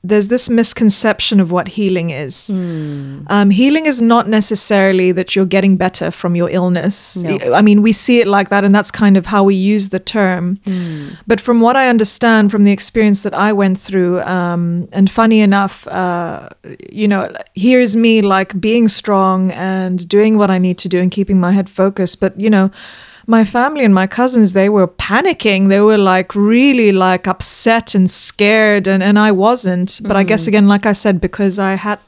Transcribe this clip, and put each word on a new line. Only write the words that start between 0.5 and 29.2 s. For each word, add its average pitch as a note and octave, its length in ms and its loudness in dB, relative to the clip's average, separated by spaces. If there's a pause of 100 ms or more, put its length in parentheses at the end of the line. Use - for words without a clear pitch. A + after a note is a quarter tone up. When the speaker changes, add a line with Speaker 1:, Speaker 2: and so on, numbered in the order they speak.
Speaker 1:
of E3+ 100 0
what F#3 160 -2
healing F#3 440 -4
is. C#3+ 360 -10
Speaker 2:
Hmm. D3+ 800 -8
Speaker 1:
Um, G3+ 240 2
healing C#4 360 2
is C4 140 -2
not A#3 280 2
necessarily G3 840 0
that F3+ 240 -4
you're G3 120 2
getting G3 300 2
better F3+ 360 -4
from F3 240 -4
your E3+ 120 0
illness. F3+ 680 -4
Speaker 2:
No. F3+ 200 -4 (160)
Speaker 1:
I F3 100 4
mean, G#3 200 4
we A3+ 80 2
see A#3+ 300 2
it G#3 80 0
like G3 220 0
that, G3+ 120 0
and G3 100 2
that's G#3 200 0
kind G3+ 240 4
of F3+ 100 0
how G3 160 0
we G3 140 2
use G3 320 0
the F#3+ 100 -6
term. F#3 680 -4
Speaker 2:
Hmm. E3+ 440 -6 (180)
Speaker 1:
But A3+ 140 0
from A#3+ 200 0
what A#3 140 4
I C4 140 2
understand A3 640 2
from G#3 100 2
the G3+ 80 6
experience G3+ 540 0
that G#3 100 -6
I G#3 180 0
went G3 280 0
through, F3+ 400 -2
um, F3 720 -4
and G3 180 2
funny A3 300 2
enough, G3+ 480 0
uh, F3 640 -6 (380)
you G#3 200 -2
know, G3 240 -2 (220)
here's A#3+ 420 2
me, A3+ 260 2
like, F#3+ 380 -2
being A3+ 260 2
strong F#3+ 640 0
and F#3 580 -6
doing G#3+ 300 2
what G3+ 140 2
I F#3 60 0
need F#3 200 0
to - 100 -8
do F3+ 120 0
and F3+ 100 0
keeping G3 300 0
my F3+ 100 0
head F#3+ 180 0
focused. F#3+ 520 -2
But, F#3+ 200 -4
you G#3+ 100 0
know, G3 200 2 (580)
my A3+ 160 4
family B3+ 400 -2
and G#3 80 4
my F#3+ 140 2
cousins, A#3 460 0
they F#3+ 160 2
were G3+ 180 2
panicking. G3+ 840 -2
They G3 120 4
were, G#3+ 180 4
like, F#3 380 0
really, A#3 560 2
like, F#3 340 0
upset - 680 -2
and F#3 120 2
scared, G#3 800 0
and, F#3+ 160 0
and G3+ 160 2
I G#3+ 140 2